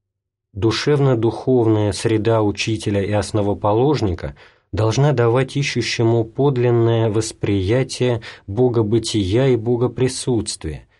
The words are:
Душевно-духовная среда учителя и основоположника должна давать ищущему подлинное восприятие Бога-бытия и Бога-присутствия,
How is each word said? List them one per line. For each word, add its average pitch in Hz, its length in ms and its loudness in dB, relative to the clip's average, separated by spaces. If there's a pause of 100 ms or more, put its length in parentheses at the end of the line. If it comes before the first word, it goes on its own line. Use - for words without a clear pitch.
(540)
Душевно-духовная 113 1400 2
среда 110 500 0
учителя 104 600 -2
и 98 100 -4
основоположника 104 1200 0 (380)
должна 110 400 2
давать 120 440 0
ищущему 117 680 0
подлинное 117 880 2
восприятие 113 1120 -2 (240)
Бога-бытия 110 1000 0
и 127 80 2
Бога-присутствия, 117 1300 -4 (140)